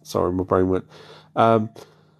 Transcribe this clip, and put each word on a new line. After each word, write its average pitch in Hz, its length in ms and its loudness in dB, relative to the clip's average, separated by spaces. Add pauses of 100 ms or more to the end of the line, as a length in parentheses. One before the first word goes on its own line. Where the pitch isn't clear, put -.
Sorry, 90 300 -4
my 92 120 -4
brain 92 260 0
went. 92 160 -4 (500)
Um, 113 320 2 (520)